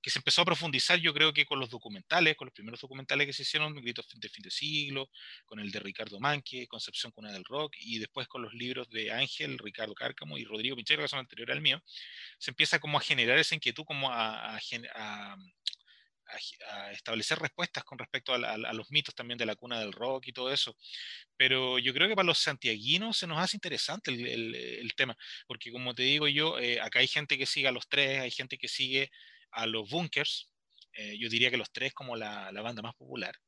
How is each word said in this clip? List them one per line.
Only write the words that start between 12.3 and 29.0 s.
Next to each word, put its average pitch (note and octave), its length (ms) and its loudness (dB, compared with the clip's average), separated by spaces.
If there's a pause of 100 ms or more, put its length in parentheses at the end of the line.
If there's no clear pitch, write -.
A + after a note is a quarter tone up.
se - 140 -6
empieza D#3 280 4
como D3 180 0
a C3+ 40 4
generar B2+ 360 6
esa D#3+ 180 4
inquietud, D3 280 -2
como C#3 280 -2
a, A2+ 440 -2
a G#2 40 -6
gen-, A#2 340 -8
a, G#2+ 400 -8
a, - 1500 -12
a G2+ 60 -10
establecer A2+ 480 -2
respuestas D#3+ 440 -4
con - 140 -16
respecto B2+ 360 -2
a B2 40 4
la, A#2 140 0
a, - 20 2
a A2+ 200 -2
los A2 180 -6
mitos D3 240 0
también A#2+ 240 -8
de A#2 60 2
la G#2+ 100 0
cuna A#2+ 240 -4
del G#2+ 120 -2
rock B2+ 360 -2
y B2+ 60 -12
todo B2+ 180 -2
eso. C3+ 240 0 (600)
Pero C3 440 6
yo B2 140 2
creo D#3 140 6
que G#3+ 80 2
para F#3+ 120 6
los D#3+ 120 4
santiaguinos C#3+ 760 0
se F3+ 100 -2
nos D#3+ 120 -2
hace F#3 180 2
interesante D#3+ 540 -4
el, A#2+ 140 -2
el, A#2 300 -2
el A#2+ 400 -6
tema, B2+ 220 2 (300)
porque A#2 240 -10
como B2 240 -6
te B2+ 80 2
digo D3 240 6
yo, D3 320 4
eh, A#2+ 200 2
acá A2 200 2
hay C3 80 8
gente C#3+ 320 0
que C3+ 80 0
sigue C#3 200 2
a C3 40 6
Los B2 180 -4
Tres, C3+ 300 4
hay B2 120 -2
gente C3 260 -8
que B2+ 100 -6
sigue C3+ 420 2 (420)